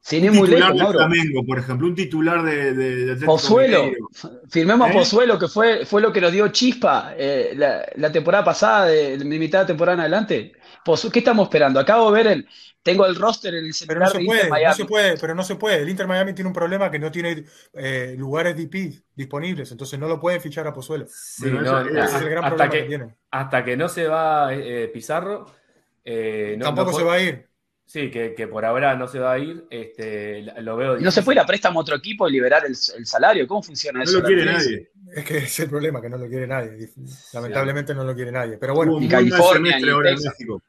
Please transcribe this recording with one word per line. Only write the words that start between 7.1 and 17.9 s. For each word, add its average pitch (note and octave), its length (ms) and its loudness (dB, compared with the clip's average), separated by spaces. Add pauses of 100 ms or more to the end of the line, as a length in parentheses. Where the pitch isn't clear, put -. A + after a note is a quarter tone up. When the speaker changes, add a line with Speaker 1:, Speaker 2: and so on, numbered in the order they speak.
Speaker 1:
eh, C#3 380 -2
la, C3+ 400 0
la D3+ 160 -2
temporada E3+ 340 2
pasada, G#3 420 4
de, D3 320 2
de C#3 60 -6
mitad D#3 360 0
de F#3+ 60 2
temporada E3+ 280 2
en F3 60 -2
adelante. E3 520 -2 (320)
Pozu-, E3+ 260 0
¿qué A#3+ 100 4
estamos A3 260 4
esperando? C#3 320 4
Acabo G#3+ 320 4
de G#3+ 120 6
ver G#3+ 100 4
el, D3 160 -2 (340)
tengo F#3+ 220 4
el F3+ 120 2
roster G3+ 380 -2
en D#3+ 120 -8
el D#3 80 -10 (120)
Speaker 3:
Pero D#3+ 140 -4
no F#3+ 60 4
Speaker 1:
celular G3 40 4
Speaker 3:
se F#3+ 80 -4
Speaker 1:
de E3+ 60 -2
Inter - 20 0
Speaker 3:
puede, A3 180 2
no E3 60 0
Speaker 1:
Miami. D#3 240 4
Speaker 3:
se G3+ 120 -4
puede, G3 320 2
pero D#3+ 160 -6
no F3+ 80 -6
se F#3 140 -6
puede. G3+ 260 0
El D3 80 -6
Inter F#3+ 160 -4
Miami F#3 260 0
tiene F#3 160 -6
un F3+ 60 -6
problema F#3 360 -2
que D3+ 80 -6
no D#3 120 -6
tiene, E3+ 340 -6 (300)
eh, C3 420 -6